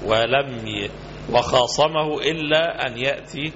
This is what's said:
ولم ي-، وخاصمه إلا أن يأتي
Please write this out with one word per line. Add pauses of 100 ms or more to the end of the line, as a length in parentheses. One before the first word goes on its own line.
ولم
ي-، (420)
وخاصمه
إلا
أن
يأتي